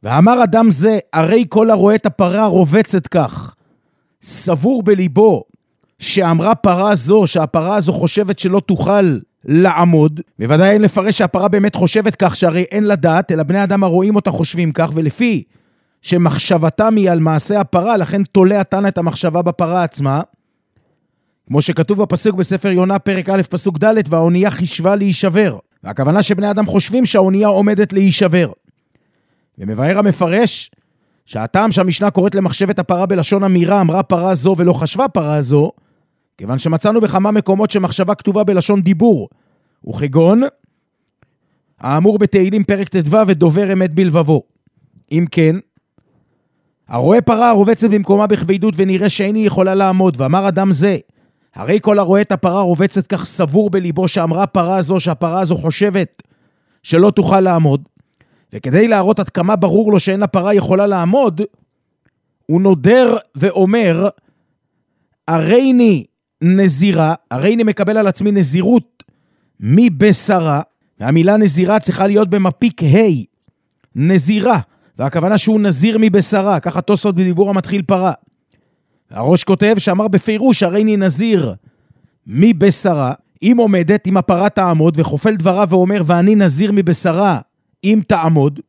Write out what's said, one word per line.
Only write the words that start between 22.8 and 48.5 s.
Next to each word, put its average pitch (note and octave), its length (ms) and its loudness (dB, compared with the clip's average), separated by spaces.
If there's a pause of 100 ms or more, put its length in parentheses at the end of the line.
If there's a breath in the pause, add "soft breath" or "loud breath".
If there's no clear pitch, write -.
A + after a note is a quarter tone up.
פרק F#3+ 300 -6
א', G3 200 0
פסוק F3 340 -4
ד', A3 100 2 (160)
"והאונייה E3+ 420 2
חישבה F3 440 -2
להישבר". G3 640 0 (260)
והכוונה C#3 400 0
שבני G#3 280 -2
אדם G#3 140 -2
חושבים G#3 400 0
שהאונייה G3 420 2
עומדת G3+ 460 0
להישבר. F3+ 580 2 (1080)
ומבאר A2+ 380 -4
המפרש G3+ 760 -2 (540)
שהטעם F3+ 460 -2
שהמשנה F#3 400 0
קוראת G3 240 0
למחשבת F#3+ 440 -2
הפרה F3+ 260 -2
בלשון F#3+ 380 -2
אמירה, F#3+ 380 2
"אמרה F3 220 0
פרה F3+ 320 -2
זו", E3+ 220 0
ולא F3 160 2
"חשבה D#3 340 -2
פרה D3+ 340 -2
זו", C#3+ 300 0 (640)
כיוון A#2 200 -6
שמצאנו F#3 440 0
בכמה G3 300 0
מקומות G#3 400 0
שמחשבה F#3+ 440 -2
כתובה G3+ 280 -2
בלשון G3 380 0
דיבור, F3+ 480 2 (600)
וכגון D#3+ 520 2 (1400)
האמור E3 380 0
בתהילים G3 460 0
פרק G3 260 -4
ט"ו, F#3 380 0
"ודובר F3+ 460 0
אמת F#3 200 -2
בלבבו". D#3+ 500 0 (680)
אם E3+ 200 0
כן, D#3+ 240 2 (1300)
"הרואה D3+ 340 2
פרה A#3+ 280 2
הרובצת A3 400 2
במקומה G3+ 380 2
בכבדות, G3 500 -2